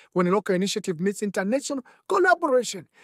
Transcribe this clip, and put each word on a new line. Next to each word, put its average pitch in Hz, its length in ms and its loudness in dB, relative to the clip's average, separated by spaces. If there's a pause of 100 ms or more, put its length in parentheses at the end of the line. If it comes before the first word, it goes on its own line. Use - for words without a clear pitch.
(120)
when 180 160 2
a 175 40 2
local 196 220 2
initiative 185 460 -2
meets 196 240 -4
international 220 600 -4 (240)
collaboration. 339 800 2 (140)